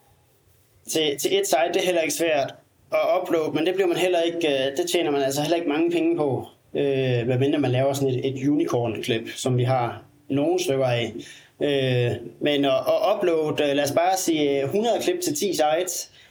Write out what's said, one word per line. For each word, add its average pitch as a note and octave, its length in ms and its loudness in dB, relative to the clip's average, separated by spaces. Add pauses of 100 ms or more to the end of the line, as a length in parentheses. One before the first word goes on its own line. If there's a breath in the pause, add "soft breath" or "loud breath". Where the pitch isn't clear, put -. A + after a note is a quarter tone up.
(920)
til, D#3 280 0
til - 200 0
et G3 80 -2
site, E3+ 260 2
det F#3 80 0
er F3 40 0
heller F3 160 0
ikke D#3 120 -2
svært D#3 420 -2 (360)
at D#3 300 2
uploade, E3 320 0
men D#3 120 0
det F#3 80 0
bliver F#3+ 140 2
man E3+ 100 0
heller F3+ 240 2
ikke, E3+ 260 0
øh, C#3 300 0
det F3 140 -2
tjener E3 200 0
man C#3+ 100 0
altså C#3 200 0
heller D3+ 160 0
ikke E3 120 -2
mange D#3+ 220 0
penge E3 260 0
på, C#3+ 300 -2 (280)
øh, C3+ 520 0
medmindre C3+ 320 2
man B2+ 120 2
laver C3+ 220 2
sådan C3+ 160 0
et, B2 180 -2
et C3 220 -2
unicorn-klip, A#2 880 0
som B2+ 220 0
vi B2 60 2
har A#2+ 400 0 (260)
nogle D#3+ 340 0
stykker C3+ 220 0
af. A#2 280 0 (500 loud breath)
Øh, C3 480 2 (300)
men C#3+ 240 2
at, C#3 60 2
at D#3+ 440 2
uploade, D#3 540 0
øh, C#3 60 0
lad C#3+ 80 0
os C#3 80 -2
bare F3 260 2
sige, D3 440 0
øh, C#3 80 -2
hundrede G#3 320 0
klip F3+ 200 0
til D#3+ 140 -2
ti F#3+ 180 -2
sites, D#3 580 0 (200 loud breath)